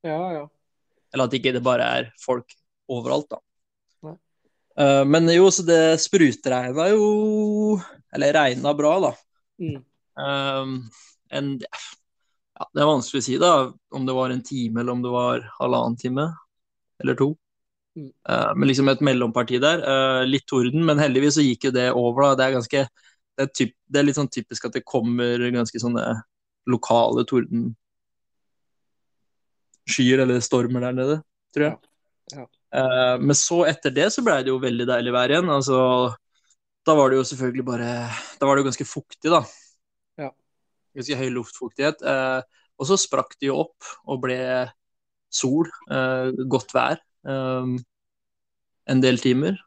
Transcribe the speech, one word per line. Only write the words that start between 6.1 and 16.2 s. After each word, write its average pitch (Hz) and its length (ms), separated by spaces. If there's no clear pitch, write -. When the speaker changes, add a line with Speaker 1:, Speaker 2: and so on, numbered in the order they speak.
Speaker 2:
jo, 214 140
eller 143 240
regna 139 400
bra, 147 240
da. 175 140
Speaker 1:
Mm. 151 200
Speaker 2:
Um, 139 580
en, 139 240
ja, - 1200
det 147 80
er 151 80
vanskelig 131 320
å - 60
si, 135 100
da, 175 140
om 135 80
det 131 160
var 127 160
en 127 80
time, 120 400
eller 123 100
om 123 100
det 123 120
var 123 320
halvannen 120 360
time, 131 300